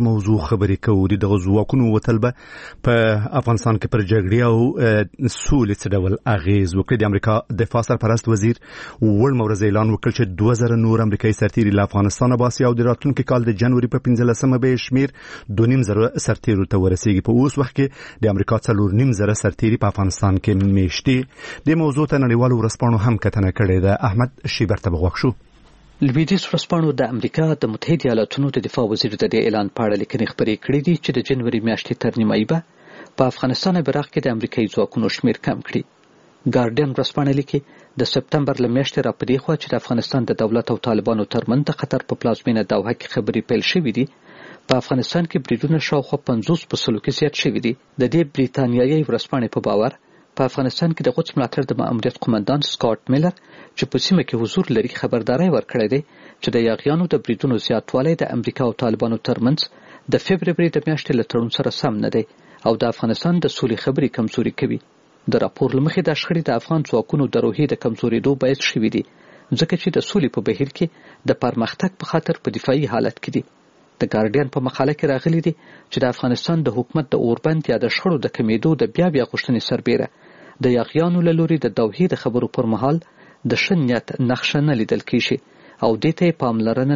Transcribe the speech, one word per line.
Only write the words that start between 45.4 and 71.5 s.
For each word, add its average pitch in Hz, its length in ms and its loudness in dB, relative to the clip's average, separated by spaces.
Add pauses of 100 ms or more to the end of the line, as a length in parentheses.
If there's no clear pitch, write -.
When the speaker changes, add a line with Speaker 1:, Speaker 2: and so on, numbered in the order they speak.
Speaker 2:
بریدونه 143 420 0
شاوخوا 143 420 -2
پنځوس 120 420 -2
په - 140 -4
سلو 110 200 0
کې 143 140 0
زیات 147 240 0
شوي 113 240 0
دي. 117 60 0 (280)
د - 20 4 (100)
دې 170 80 4 (120)
بریتانیایي 131 720 2
ورځپاڼې 127 540 -2
په 110 120 -2
باور، 107 320 0 (360)
په 135 120 2
افغانستان 143 460 -2
کې - 100 -8
د - 100 2
قدس 160 220 -4
ملاتړ 135 320 -2
د - 100 -4
ماموریت 117 460 -2
قومندان 120 420 0
سکاټ - 460 -2
میلر 160 200 2 (440)
چې - 140 -2
په 127 120 0
سیمه 180 200 2
کې - 180 -4
حضور 117 340 -2
لري، 110 240 0
خبرداری 123 520 0
ورکړی 113 420 0
دی 139 60 2 (420)
چې - 140 -2
د 117 120 4
یاغیانو 147 440 0
د 147 140 2
بریدونو 123 400 0
زیاتوالی 127 560 0
د 143 160 -2
امریکا 120 320 -2
او - 140 -6
طالبانو 113 440 0
ترمنځ 123 320 2 (560)
د - 120 -2
فبروري 170 440 0
د - 160 -2
میاشتې 156 320 -2
له 110 80 -2
تړون 117 300 -2
سره 127 240 -2
سم 113 240 0
نه 107 100 -2
دی 110 80 2 (400)
او 113 160 4
د - 40 0 (100)
افغانستان 123 500 -2
د 135 140 -2
سولې 113 260 0
خبرې 139 320 0
کمزوري 110 480 -2
کوي. - 180 -4 (460)
د 113 60 2 (120)
راپور - 300 -2
له 131 100 2
مخې، 180 240 0
دا 151 120 0
شخړې 165 260 -2
د 139 120 -2
افغان 160 300 -2
ځواکونو 131 380 0
د - 80 -6 (100)
روحیې 127 240 0
د 123 140 0
کمزورېدو 113 480 0 (100)
باعث 135 200 0 (100)
شوي 110 240 0
دي، - 80 0 (560)
ځکه 160 160 0
چې - 200 -4
د 147 40 4 (100)
سولې 185 260 0
په 117 120 -2
بهیر 135 300 -2
کې 175 80 0 (420)
د 131 160 0
پرمختګ 120 480 -2 (120)